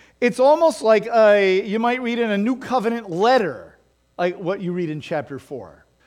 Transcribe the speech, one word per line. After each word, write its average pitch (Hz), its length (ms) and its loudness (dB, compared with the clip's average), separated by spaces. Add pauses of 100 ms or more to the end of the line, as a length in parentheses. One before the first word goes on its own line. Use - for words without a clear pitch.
(200)
It's 247 200 0
almost 311 420 4
like 220 240 4
a, 208 600 4
you 208 120 -4
might 247 240 -2
read 233 160 -2
in 226 120 -2
a 202 80 0
New 240 180 0
Covenant 233 540 -4
letter, 175 680 0 (420)
like 180 180 -2
what 190 240 -6
you 180 120 -4
read 175 180 -4
in 156 100 -8
chapter 143 380 -8
four. 101 480 -16 (200)